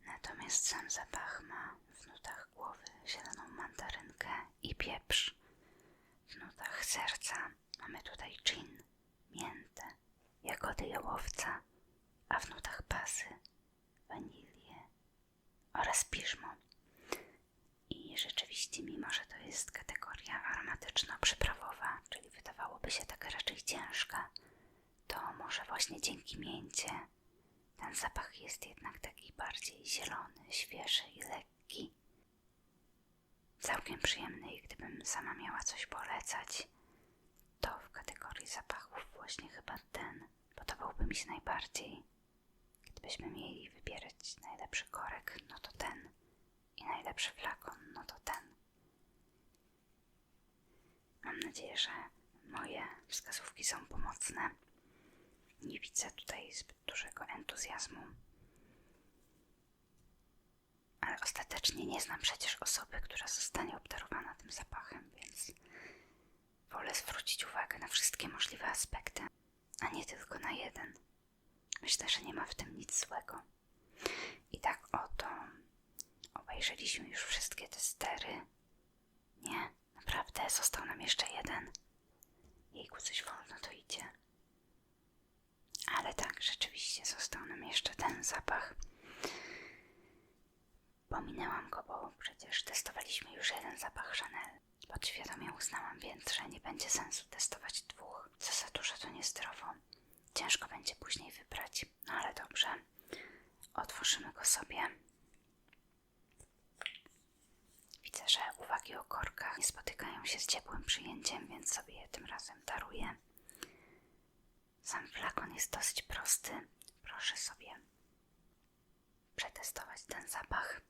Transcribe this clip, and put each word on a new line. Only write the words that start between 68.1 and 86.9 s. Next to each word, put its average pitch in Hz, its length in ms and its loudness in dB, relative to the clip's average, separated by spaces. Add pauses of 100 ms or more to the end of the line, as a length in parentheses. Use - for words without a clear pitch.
możliwe - 380 2
aspekty, - 560 2 (580)
a - 100 2
nie - 140 -2
tylko - 340 -6
na - 120 0
jeden. - 440 -4 (880)
Myślę, - 260 6
że - 140 6
nie - 120 -2
ma - 120 0
w - 80 -6
tym - 220 -4
nic - 300 2
złego. - 360 -4 (1120)
I - 80 -4
tak - 320 2
oto - 340 2 (1080)
obejrzeliśmy - 720 0
już - 160 0
wszystkie - 440 2
te - 120 -6
stery. - 640 0 (960)
Nie, - 280 -2 (240)
naprawdę, - 560 2
został - 340 6
nam - 160 -2
jeszcze - 260 6
jeden. - 460 0 (1000)
Jejku, - 240 -12
coś - 280 0
wolno - 380 -8
to - 80 -6
idzie. - 420 -6 (1700)
Ale - 280 4
tak, - 280 2
rzeczywiście - 640 2